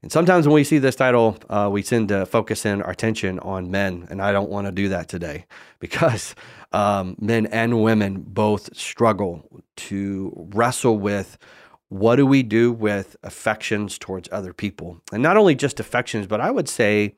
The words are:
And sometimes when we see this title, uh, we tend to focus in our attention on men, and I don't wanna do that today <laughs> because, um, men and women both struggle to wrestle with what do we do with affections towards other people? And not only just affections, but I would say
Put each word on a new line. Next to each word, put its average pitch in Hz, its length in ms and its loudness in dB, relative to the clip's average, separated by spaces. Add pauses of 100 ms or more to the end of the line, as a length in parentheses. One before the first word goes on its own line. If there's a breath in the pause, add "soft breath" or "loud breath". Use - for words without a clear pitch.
And - 100 -14
sometimes 170 360 4
when 151 80 8
we 147 80 8
see 156 140 2
this 131 180 2
title, 120 420 4 (120)
uh, 101 220 0
we 101 120 -2
tend 113 260 0
to 98 160 0
focus 110 400 -2
in 101 160 -2
our 92 100 -6
attention 98 480 -4
on 92 300 -8
men, 92 400 -4
and 98 120 -8
I 101 100 0
don't 101 180 0
wanna 98 220 -6
do 98 180 -2
that 87 200 -6
today 85 360 -10 (180)
<laughs> - 160 -20
because, 117 540 -2 (380 loud breath)
um, 101 480 0
men 110 280 0
and 113 360 0
women 101 380 2
both 104 540 -2
struggle 98 880 -2 (120)
to 98 760 -8
wrestle 117 440 2
with 101 400 -4 (520 loud breath)
what 107 260 2
do 139 100 6
we 135 160 4
do 117 300 2
with 104 500 -4
affections 104 760 -4
towards 92 340 -12
other 92 220 -8
people? 87 480 -10 (100)
And 107 100 -4
not 170 160 4
only 190 180 6
just 135 240 -4
affections, 113 460 -4
but 107 160 -2
I 180 100 -2
would 202 160 -2
say 104 500 2